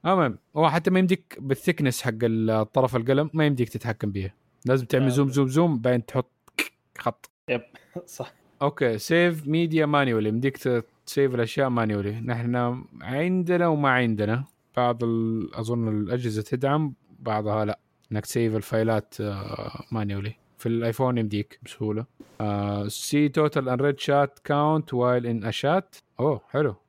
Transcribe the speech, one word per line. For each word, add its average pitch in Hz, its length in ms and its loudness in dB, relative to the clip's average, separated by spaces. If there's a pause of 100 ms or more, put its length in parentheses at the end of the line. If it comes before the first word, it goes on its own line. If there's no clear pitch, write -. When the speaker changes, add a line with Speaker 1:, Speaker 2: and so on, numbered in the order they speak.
Speaker 1:
المهم، 165 320 2 (180)
هو 156 140 4
حتى 165 200 2
ما 185 80 4
يمديك 185 420 0
بالثيكنس 135 600 0
حق 123 100 0 (100)
ال-، 110 500 2
طرف 127 240 2
القلم 135 360 2
ما 156 140 2
يمديك 127 220 2
تتحكم 110 440 -4
بيه. 95 220 -6 (300)
لازم 127 220 2
تعمل 135 180 2
Speaker 2:
آه. 135 40 4
Speaker 1:
زوم، 135 200 2
زوم، 135 200 2
زوم، 151 300 2
بعدين 123 280 0
تحط - 240 -4 (680)
خط. - 320 -6 (180)
Speaker 2:
يب، 120 140 -2 (280)
<laughs> - 160 -14
صح. - 260 -14 (300)
Speaker 1:
اوكي، 131 360 0
سيف 165 480 2
ميديا 160 400 2
مانيولي، 127 420 2
يمديك 123 280 0
ت-، 120 280 0 (220)
تسيف 139 280 2
الاشياء 123 340 0
مانيولي. 107 520 -2
نحن 120 640 -2 (180)
عندنا 175 640 0
وما 147 200 2
عندنا. 117 560 2 (320)
بعض 120 280 0
ال-، 113 500 -2
اظن 113 340 -2
الاجهزه 107 540 -2
تدعم، 139 520 -2 (260)
بعضها 107 440 -2
لا، 104 140 -4 (340)
انك 107 140 -4
تسيف 113 300 0
الفايلات، 110 640 0
آه، 101 680 -8
مانيولي. 101 440 -4 (240)
في 117 100 -6
الايفون 117 500 0
يمديك 104 440 -4
بسهوله. 107 420 -6 (360)
آه، 101 480 -2
see 147 400 0 (100)
total 151 240 2
unread 131 340 0
chat 143 340 2 (180)
count 151 440 2
while 123 320 2
in 117 220 -2
a 110 60 -2 (100)
chat. 175 380 -2 (200)
اوه، 135 200 0 (100)
حلو. 135 240 0 (140)